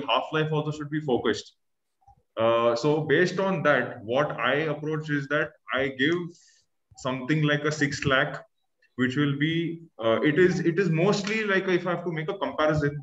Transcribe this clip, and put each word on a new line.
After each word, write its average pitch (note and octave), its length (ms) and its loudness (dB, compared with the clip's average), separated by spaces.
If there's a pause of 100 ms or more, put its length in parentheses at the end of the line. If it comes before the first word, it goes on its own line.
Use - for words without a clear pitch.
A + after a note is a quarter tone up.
half-life D#3 460 0
also D3+ 180 -2
should D3 180 -8
be D3+ 120 -4
focused. A#2+ 540 0 (840)
Uh, A#2 360 4
so D3 280 0
based F3 360 2
on F#3+ 260 0
that, C3 400 0
what C3+ 360 0
I A#2+ 140 0 (200)
approach D3+ 360 -6
is C#3+ 180 -2
that D3+ 240 -2 (220)
I C3+ 160 0
give C#3+ 260 0 (840)
something C3 420 -2
like D3 240 2
a D3+ 60 0
six C#3 340 -2
lakh, C#3+ 360 2 (540)
which B2+ 220 0
will C#3+ 200 0
be, E3 440 -2 (200)
uh, A2+ 200 2
it D3+ 180 4
is, F3+ 220 4
it E3 180 0
is F#3 100 2
mostly G#3 540 0
like, F#3+ 240 0
if F3+ 180 0
I F3 100 -2
have F3 100 -6
to F3 80 -4
make D#3 160 -6
a F#3 80 -6
comparison D3 640 0